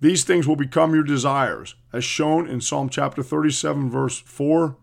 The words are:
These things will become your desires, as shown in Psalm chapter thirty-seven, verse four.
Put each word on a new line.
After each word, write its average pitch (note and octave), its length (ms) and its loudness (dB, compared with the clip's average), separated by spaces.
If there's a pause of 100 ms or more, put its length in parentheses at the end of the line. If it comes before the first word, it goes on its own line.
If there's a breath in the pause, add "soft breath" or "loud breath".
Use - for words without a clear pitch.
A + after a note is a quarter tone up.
These E3 220 4
things F3 240 2
will D3+ 100 2
become D#3+ 380 2
your D#3 80 4
desires, C3+ 720 -2 (180)
as B2 120 -4
shown D#3 420 0
in B2+ 140 -6
Psalm C#3 280 -4
chapter C#3 360 -4
thirty-seven, D3 680 -2
verse C3 300 -4
four. D3+ 640 0